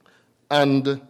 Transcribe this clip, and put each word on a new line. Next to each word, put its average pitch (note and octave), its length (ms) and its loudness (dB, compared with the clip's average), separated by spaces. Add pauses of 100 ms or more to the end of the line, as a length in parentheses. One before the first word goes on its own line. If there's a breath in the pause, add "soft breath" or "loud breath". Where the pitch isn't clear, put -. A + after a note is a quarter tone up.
(500 soft breath)
And C#3 600 0